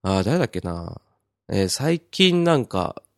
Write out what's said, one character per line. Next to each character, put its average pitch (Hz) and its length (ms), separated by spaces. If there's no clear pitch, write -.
あ 95 160
ー、 92 60
誰 143 140
だ 165 60
っ 113 40
け 87 120
な。 85 400
え 98 160
ー、 92 40
最 165 320
近 180 440
な 165 120
ん 123 100
か - 360